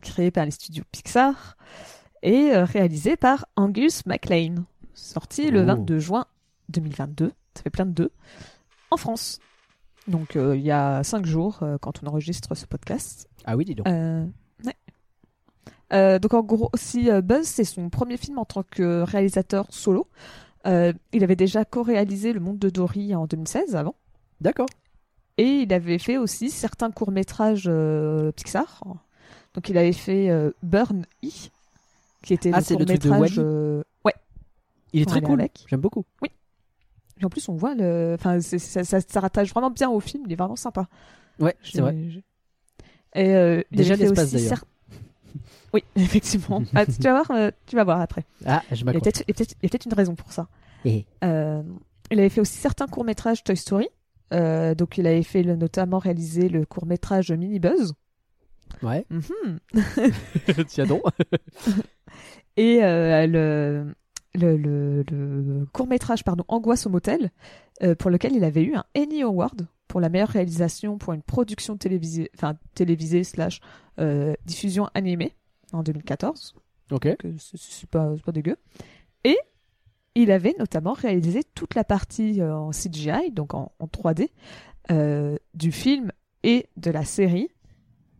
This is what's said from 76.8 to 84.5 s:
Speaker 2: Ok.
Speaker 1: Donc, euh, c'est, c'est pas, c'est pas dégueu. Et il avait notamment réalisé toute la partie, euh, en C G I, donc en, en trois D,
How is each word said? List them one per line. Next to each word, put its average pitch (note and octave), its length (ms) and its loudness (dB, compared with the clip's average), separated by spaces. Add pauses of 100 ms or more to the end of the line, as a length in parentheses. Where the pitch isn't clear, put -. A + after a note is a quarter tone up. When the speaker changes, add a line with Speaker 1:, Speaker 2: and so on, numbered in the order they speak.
Speaker 2:
Ok. C#3 180 -2
Speaker 1:
Donc, - 160 -2
euh, E3+ 140 -8
c'est, - 200 -18
c'est - 320 -20
pas, D#3+ 260 0
c'est D#3 80 -12
pas E3+ 80 -4
dégueu. D#3 240 -2 (680)
Et C#4 120 6 (800)
il A#3 160 6
avait F#3+ 260 4
notamment F#3 340 -2
réalisé F#3+ 500 0 (120)
toute - 200 -10
la A3+ 100 0
partie, G#3 560 -2
euh, D#3 160 0
en D#3 160 -6
C - 200 -6
G D3+ 180 -6
I, C#4+ 200 0
donc D#3+ 240 -8
en, C#3 240 -8
en E3 80 -10
trois - 280 -2
D, G3 160 -2 (600)